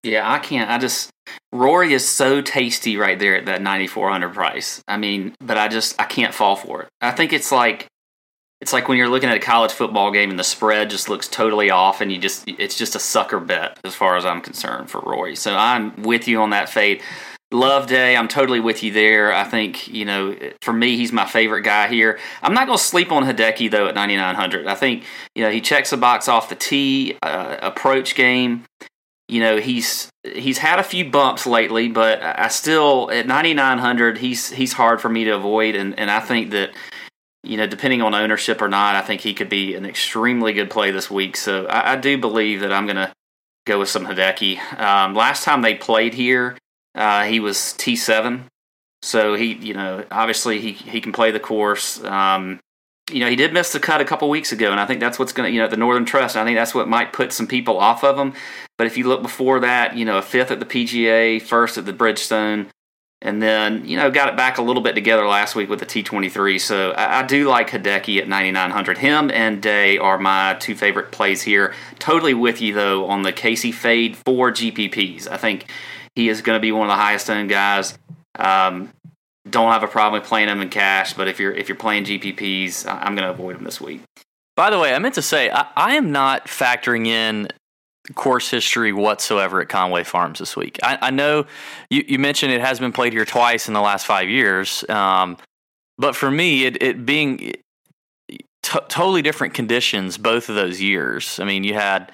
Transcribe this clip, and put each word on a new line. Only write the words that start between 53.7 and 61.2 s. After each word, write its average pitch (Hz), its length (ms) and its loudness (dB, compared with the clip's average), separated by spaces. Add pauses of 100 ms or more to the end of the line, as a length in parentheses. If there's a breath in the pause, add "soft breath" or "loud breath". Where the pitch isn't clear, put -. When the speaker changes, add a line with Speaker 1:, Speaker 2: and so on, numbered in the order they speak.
Speaker 1:
the - 80 -2
cut 156 180 2
a 139 60 0
couple 151 240 -2
weeks 151 240 -2
ago, 107 180 0
and 101 80 0
I 101 60 0
think 120 160 -2
that's 120 180 -2
what's 127 140 -4
gonna, 123 160 -2
you 117 100 0
know, 113 60 2
at 110 60 -2
the 110 60 -2
Northern 120 280 2
Trust, 123 320 0
I 110 80 0
think 117 100 0
that's 113 200 0
what 113 120 0
might 117 240 0
put - 220 -2
some 117 140 -4
people 120 300 0
off 104 260 4
of 139 140 4
him. 139 160 -2 (440 loud breath)
But 117 100 2
if 113 100 -4
you 123 100 0
look 127 140 2
before 127 380 0
that, 120 380 2
you 117 80 -2
know, 104 120 0
a 98 40 0
fifth 127 300 0
at - 80 -4
the 113 60 -6
P 120 200 -2
G 117 220 0
A, 113 320 4